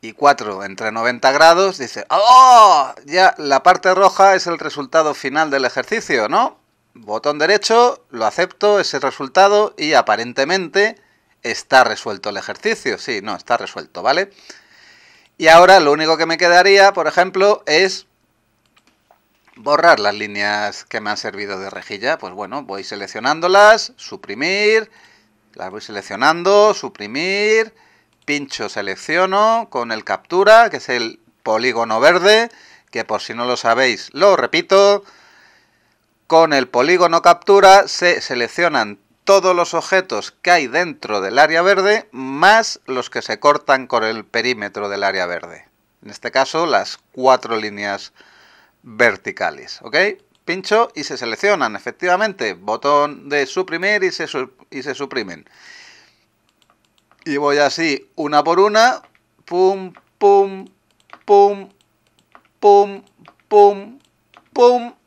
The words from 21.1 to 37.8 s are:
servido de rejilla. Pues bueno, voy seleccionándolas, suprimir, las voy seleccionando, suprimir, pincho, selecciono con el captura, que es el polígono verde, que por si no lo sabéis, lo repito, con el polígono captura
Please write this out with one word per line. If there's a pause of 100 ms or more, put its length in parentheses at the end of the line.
servido
de
rejilla.
Pues
bueno,
voy
seleccionándolas,
suprimir, (640)
las
voy
seleccionando,
suprimir, (520)
pincho,
selecciono
con
el
captura,
que
es
el (220)
polígono
verde, (400)
que
por
si
no
lo
sabéis,
lo
repito, (1200)
con
el
polígono
captura